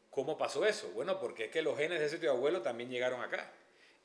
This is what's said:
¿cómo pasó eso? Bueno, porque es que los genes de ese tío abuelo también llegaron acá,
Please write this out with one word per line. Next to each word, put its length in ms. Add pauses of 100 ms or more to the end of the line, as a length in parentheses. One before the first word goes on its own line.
¿cómo 300
pasó 260
eso? 280
Bueno, 280
porque 240
es 60
que 100
los 160
genes 240
de 60
ese 100
tío 140
abuelo 320
también 260
llegaron 320
acá, 320 (520)